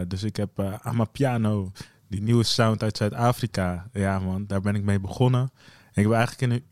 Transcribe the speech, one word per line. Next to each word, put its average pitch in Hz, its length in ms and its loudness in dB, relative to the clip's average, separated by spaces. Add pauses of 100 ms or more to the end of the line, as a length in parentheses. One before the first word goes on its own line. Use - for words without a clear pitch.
dus 95 140 -6
ik 107 140 -6
heb, 104 220 -4
eh, 98 160 -4
Amapiano, 113 1000 -2 (360)
die 107 140 -6
nieuwe 117 220 4
sound 110 380 2
uit 107 140 -2
Zuid-Afrika. 104 960 -2
Ja, 98 260 0
man, 92 280 -4
daar 98 140 -2
ben 104 140 0
ik 104 80 -2
mee 101 180 2
begonnen. 123 400 2 (520)
En 101 100 2
ik 104 60 4
heb 113 40 4
eigenlijk 113 300 0
in 123 80 2
een 120 220 -2